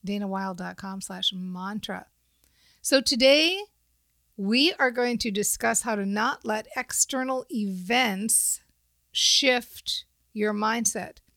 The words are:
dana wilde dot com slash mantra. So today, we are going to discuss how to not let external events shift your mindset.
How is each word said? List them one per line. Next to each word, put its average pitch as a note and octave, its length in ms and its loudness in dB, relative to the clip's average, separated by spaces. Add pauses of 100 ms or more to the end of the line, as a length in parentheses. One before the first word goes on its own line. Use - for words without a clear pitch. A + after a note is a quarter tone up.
dana G3+ 220 -4
wilde F#3+ 320 -6
dot F3+ 200 -10
com G3 220 -10
slash F#3 320 -8
mantra. F#3 760 -8 (760)
So C4 200 4
today, C#4+ 580 6 (760)
we B3 440 4
are C4 100 4
going A#3+ 300 0
to A#3 100 -2
discuss G#3 540 0
how A3+ 120 -2
to G3 120 -2
not G#3+ 360 -2
let A3 320 -4
external C4 760 -2
events G#3 1080 0 (500)
shift - 920 0 (280)
your G#3 220 0
mindset. A3 640 -4 (200)